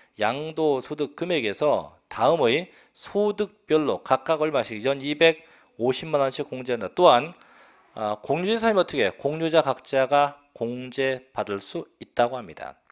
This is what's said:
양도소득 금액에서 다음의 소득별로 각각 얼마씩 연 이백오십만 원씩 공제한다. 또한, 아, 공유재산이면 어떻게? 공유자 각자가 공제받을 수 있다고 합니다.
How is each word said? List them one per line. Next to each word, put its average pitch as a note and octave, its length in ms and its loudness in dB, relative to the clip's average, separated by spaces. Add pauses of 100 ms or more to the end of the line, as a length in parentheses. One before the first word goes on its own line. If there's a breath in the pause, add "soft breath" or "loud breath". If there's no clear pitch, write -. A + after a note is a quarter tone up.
(200 soft breath)
양도소득 D3 960 -2
금액에서 B2 800 -2 (100)
다음의 C#3+ 640 2 (220 soft breath)
소득별로 G3 1080 -2
각각 D3+ 380 0
얼마씩 A#2+ 440 -2
연 C#3 160 0
이백오십만 D3+ 1160 0
원씩 C3+ 300 -2
공제한다. B2+ 460 -6
또한, D#3+ 380 6 (600 soft breath)
아, G#2+ 300 -4
공유재산이면 G3+ 600 0
어떻게? B2 280 0
공유자 D#3 500 0
각자가 C#3+ 800 0 (120)
공제받을 B2+ 1080 -6
수 - 260 -10 (120)
있다고 B2+ 380 -2
합니다. D#2+ 380 -14 (160)